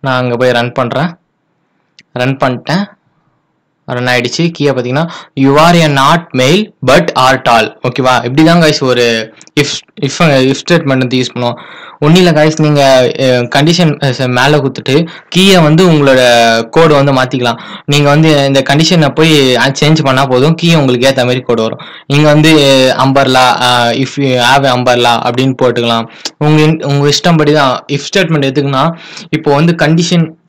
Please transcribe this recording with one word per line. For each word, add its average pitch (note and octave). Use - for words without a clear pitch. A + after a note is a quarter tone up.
நான் B2+
அங்க A#2+
போய் B2+
run A#2+
பண்றேன், C3
Run C3
பண்ணிட்டேன், C#3+
ரன் B2
ஆயிடுச்சு. B2
கீழே C#3+
பாத்தீங்கன்னா, B2+
"You C3+
are E3
a D#3+
not D3
male D3
but D#3
are C3
tall." A2
ஓகேவா? B2+
இப்படிதான் D#3+
guys D3+
ஒரு A#2
if, C#3
if, C#3+
if C3+
statement C#3
வந்து B2+
யூஸ் B2+
பண்ணுவோம். B2
ஒண்ணும் E3+
இல்ல E3+
guys, D#3
நீங்க, C3+
அ, B2+
கண்டிஷன், D3
அ, B2+
மேல B2+
கொடுத்துட்டு C#3
கீழே F#3+
வந்து E3
உங்களோட C#3
code D#3+
வந்து C#3
மாத்திக்கலாம். B2+
நீங்க C#3+
வந்து D3
இந்த C#3
கண்டிஷனை D#3
போய் D3+
சேஞ்ச் C#3+
பண்ணா C3+
போதும், C3
கீழே E3
உங்களுக்கு C3
ஏத்த C3
மாதிரி B2+
code A2+
வரும். A2+
நீங்க D3
வந்து, D#3
umbrella, B2+
அ, B2
"If B2+
you B2+
have C3+
umbrella" B2
அப்படின்னு C3
போட்டுக்கலாம். A#2
உங்க, D3+
உங்க C#3+
இஷ்டம்படி D3+
தான், C3+
if C#3
statement D#3+
எதுக்குன்னா, C#3
இப்போ D3+
வந்து E3
condition E3